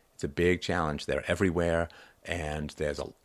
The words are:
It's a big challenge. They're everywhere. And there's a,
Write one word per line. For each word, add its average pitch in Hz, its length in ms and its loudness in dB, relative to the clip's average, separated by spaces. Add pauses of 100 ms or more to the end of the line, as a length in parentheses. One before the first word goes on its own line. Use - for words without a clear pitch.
(140)
It's - 80 -12
a 76 60 -2
big 87 320 2
challenge. 80 460 -2
They're 69 220 -2
everywhere. 85 600 2 (360)
And 76 520 -4
there's 73 220 -2
a, - 80 -6 (180)